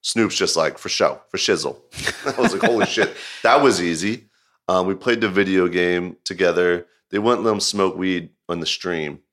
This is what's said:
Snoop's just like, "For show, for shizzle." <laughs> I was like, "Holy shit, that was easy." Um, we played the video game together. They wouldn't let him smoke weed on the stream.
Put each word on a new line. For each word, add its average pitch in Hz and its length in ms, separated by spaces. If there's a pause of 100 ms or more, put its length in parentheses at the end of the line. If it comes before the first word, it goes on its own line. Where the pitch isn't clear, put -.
Snoop's 110 340
just 87 180
like, 80 240
"For - 100
show, - 400
for - 80
shizzle." 71 420 (480)
<laughs> 135 120
I - 20
was 110 120
like, 98 100
"Holy 113 240
shit, - 300 (260)
that 127 180
was 104 220
easy." 87 440 (420)
Um, 92 180
we 95 80
played 117 260
the 110 80
video 92 380
game 90 580
together. 87 640 (240)
They 98 80
wouldn't 110 260
let 110 80
him 104 80
smoke 98 360
weed 90 340 (180)
on 85 120
the 80 60
stream. 78 540 (120)